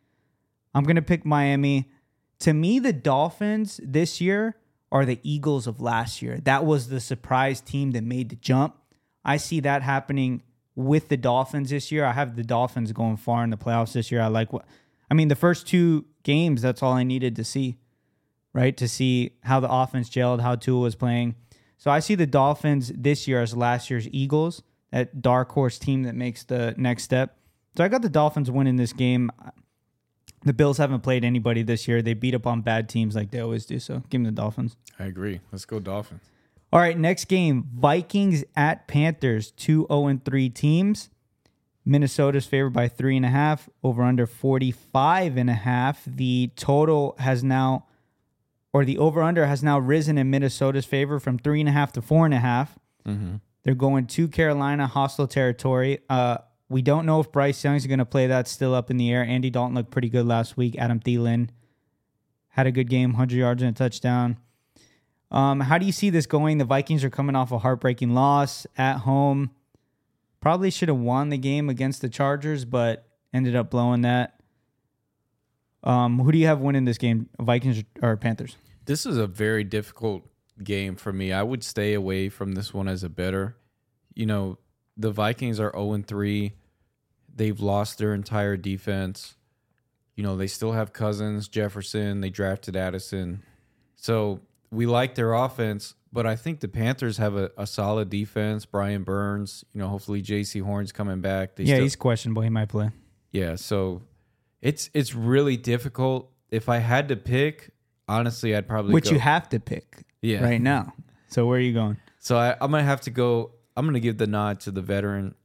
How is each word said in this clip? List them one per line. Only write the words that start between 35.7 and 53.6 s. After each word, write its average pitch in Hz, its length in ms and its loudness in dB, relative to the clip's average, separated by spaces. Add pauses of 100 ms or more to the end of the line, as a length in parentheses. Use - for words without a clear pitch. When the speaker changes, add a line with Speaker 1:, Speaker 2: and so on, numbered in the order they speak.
Speaker 2:
Dolphins. 98 420 -10 (500)
Speaker 1:
All 165 80 8
right, 170 180 4
next 170 280 2
game, 160 500 2
Vikings 165 720 2 (100)
at 151 320 0
Panthers, 143 640 0
two 156 380 2
oh 147 180 2
and 135 160 0
three 131 260 0
teams. 175 600 0 (760)
Minnesota's 139 600 2
favored 135 260 0
by 120 160 2
three 131 300 0
and 127 80 2
a 123 40 2
half, 147 380 0 (160)
over 123 200 0
under 123 220 4
forty-five 135 1120 0
and 123 140 2
a 120 40 2
half. 123 520 0
The 127 500 -2
total 147 640 2
has 131 240 0
now 131 440 0 (840)
or 139 100 6
the 135 140 0
over-under 160 480 4
has 139 180 0
now 143 160 4
risen 147 380 2
in 135 120 2
Minnesota's 135 560 0
favor 139 340 -2
from 127 180 -2
three 147 220 0
and 151 100 2
a - 20 4
half 143 220 0
to 120 80 -4
four 160 240 4
and 151 80 4
a 127 60 2
half. 123 380 0 (280)
Speaker 2:
Mm-hmm. 101 300 -6 (280)